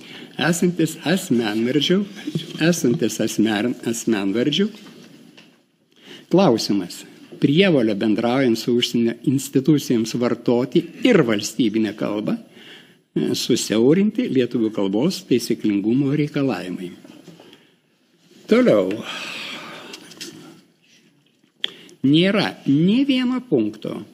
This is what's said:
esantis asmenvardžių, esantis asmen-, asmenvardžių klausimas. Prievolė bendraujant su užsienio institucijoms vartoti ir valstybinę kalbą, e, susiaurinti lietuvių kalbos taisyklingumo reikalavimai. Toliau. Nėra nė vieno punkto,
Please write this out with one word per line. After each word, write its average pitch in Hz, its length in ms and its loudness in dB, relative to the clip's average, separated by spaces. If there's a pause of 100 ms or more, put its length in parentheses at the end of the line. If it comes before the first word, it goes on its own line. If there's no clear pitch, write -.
(340)
esantis 165 640 0
asmenvardžių, 127 1000 0 (580)
esantis 127 640 0
asmen-, 110 600 0
asmenvardžių 117 840 0 (1600)
klausimas. 110 800 2 (300)
Prievolė 143 640 2
bendraujant 113 640 0
su 120 160 -2
užsienio 117 500 0
institucijoms 131 920 0
vartoti 123 640 0 (200)
ir 233 200 6
valstybinę 110 720 0
kalbą, 104 440 -4
e, - 1000 -8
susiaurinti 165 920 2
lietuvių 120 420 0
kalbos 107 520 -2
taisyklingumo 117 920 0
reikalavimai. 110 760 -4 (1600)
Toliau. 135 420 4 (3000)
Nėra 160 480 2 (120)
nė 165 380 4
vieno 254 400 0
punkto, 110 640 -4 (100)